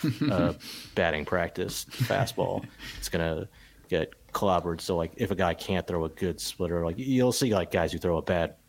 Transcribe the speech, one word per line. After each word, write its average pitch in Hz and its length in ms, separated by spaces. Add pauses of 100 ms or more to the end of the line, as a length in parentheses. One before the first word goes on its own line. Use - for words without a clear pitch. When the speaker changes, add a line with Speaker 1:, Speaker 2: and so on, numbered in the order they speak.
Speaker 1:
<laughs> 147 180 (100)
Speaker 2:
a 87 260 (380)
batting 80 300
practice 90 680
fastball. 98 760 (340)
It's - 100
gonna 82 400 (400)
get 85 240 (200)
clobbered. 87 480
So, 92 160
like, 85 200
if 107 140
a 98 60
guy 87 180
can't 92 320
throw 85 180
a 80 40
good 82 320
splitter, 85 440
like, 85 140
you'll 127 340
see, 120 220
like, 90 160
guys 82 220
who 85 60
throw 87 180
a 78 60
bad 85 320 (140)